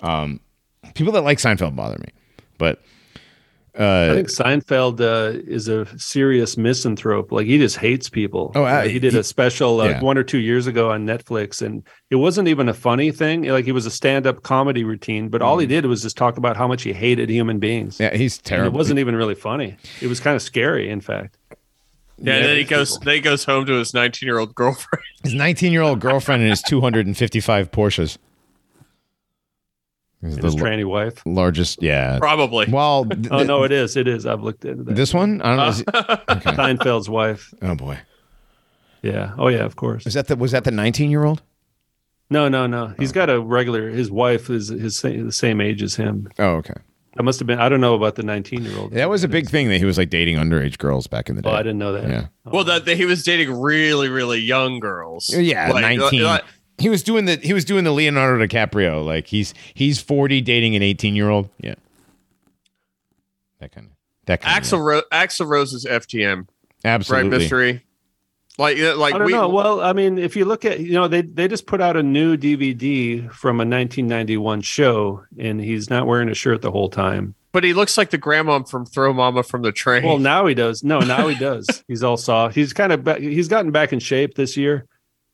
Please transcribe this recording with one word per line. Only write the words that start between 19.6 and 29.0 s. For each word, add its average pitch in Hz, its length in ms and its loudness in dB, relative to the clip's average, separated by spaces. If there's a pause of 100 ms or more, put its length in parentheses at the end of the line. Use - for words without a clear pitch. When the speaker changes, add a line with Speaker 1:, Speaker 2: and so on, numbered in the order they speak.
Speaker 2:
It 131 60 -6
was 123 140 -4
kinda 143 200 0
scary, 120 480 -2
in 104 140 -8
fact. 101 340 -10 (140)
Speaker 3:
Yeah, - 60 -20 (600)
and 123 100 -10
Speaker 2:
Yeah, 135 200 2
Speaker 3:
then 147 100 2
he 147 60 2
Speaker 2:
these 127 80 -6
Speaker 3:
goes, 143 220 2
Speaker 2:
people. - 120 -10
Speaker 3:
then 143 120 2
he 147 40 -2
goes 143 240 0
home 135 220 0
to 135 80 0
his 117 180 -2
nineteen-year-old 120 640 -2
girlfriend. - 480 -2 (100)
<laughs> - 100 -16
Speaker 1:
His 123 120 -4
nineteen-year-old 156 640 2
girlfriend 131 400 0
and 110 80 4
his 101 140 2
two 135 180 0
hundred 113 260 2
and 98 80 -2
fifty-five 107 580 0
Porsches. 101 440 0 (2000)